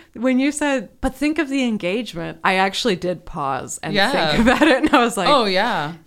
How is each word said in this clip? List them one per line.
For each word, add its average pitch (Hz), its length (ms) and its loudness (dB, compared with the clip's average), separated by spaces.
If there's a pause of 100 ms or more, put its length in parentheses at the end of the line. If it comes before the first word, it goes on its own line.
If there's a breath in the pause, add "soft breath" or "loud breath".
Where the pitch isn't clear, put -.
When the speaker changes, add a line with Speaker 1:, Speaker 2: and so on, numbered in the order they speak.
(140 loud breath)
Speaker 1:
when 254 240 0
you 285 140 0
said, 277 360 -2 (140)
"But 262 140 -4
think 302 220 -2
of 294 120 -2
the 269 140 0
engagement," 185 800 -4
I 180 100 2
actually 190 420 0
did 180 300 -6
pause 135 560 -6
and 160 100 -6
Speaker 2:
Yeah. 202 400 0
Speaker 1:
think - 140 2
about 247 160 4
it. 320 220 6
And 311 100 2
I 277 60 6
was 233 180 0
like, 180 100 0
Speaker 2:
Oh, 277 160 4
yeah. 185 480 0 (140)